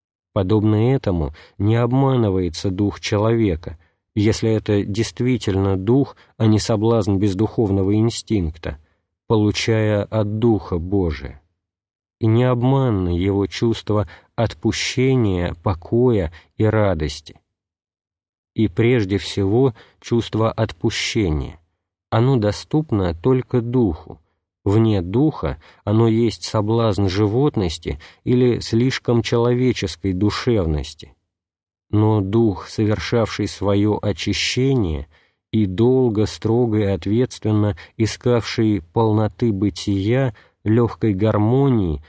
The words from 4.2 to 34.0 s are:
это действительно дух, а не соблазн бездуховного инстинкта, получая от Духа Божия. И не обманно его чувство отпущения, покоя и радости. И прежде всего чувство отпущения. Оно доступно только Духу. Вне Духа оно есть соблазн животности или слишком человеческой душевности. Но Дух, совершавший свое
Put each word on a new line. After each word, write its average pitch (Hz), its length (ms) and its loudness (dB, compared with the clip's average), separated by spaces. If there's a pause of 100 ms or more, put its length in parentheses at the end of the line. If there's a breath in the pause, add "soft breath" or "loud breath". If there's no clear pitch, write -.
это 104 340 0
действительно 101 920 -2
дух, 120 380 0 (220 soft breath)
а 110 100 2
не 107 100 4
соблазн 107 600 0
бездуховного 98 760 0
инстинкта, 101 840 -2 (480)
получая 107 760 0
от 107 360 -4
Духа 107 400 0
Божия. 82 600 -4 (800)
И 113 60 -4
не 113 200 4
обманно 123 640 0
его 98 360 0
чувство 107 640 -2 (260 loud breath)
отпущения, 110 1300 0
покоя 110 720 0 (260 loud breath)
и 107 60 0
радости. 98 760 -2 (1160)
И 110 120 2
прежде 107 520 0
всего 110 560 0 (240 loud breath)
чувство 113 520 -2
отпущения. 98 1080 -2 (500)
Оно 123 280 2
доступно 104 800 -2
только 127 460 0
Духу. 117 580 -2 (440)
Вне 107 380 2
Духа 92 580 -2 (240 soft breath)
оно 110 240 2
есть 113 360 0
соблазн 107 640 0
животности 101 920 -2 (240 loud breath)
или 123 360 2
слишком 120 640 0
человеческой 120 920 -2
душевности. 90 1000 -2 (720)
Но 107 320 2
Дух, 104 460 0
совершавший 107 800 -2
свое 101 540 0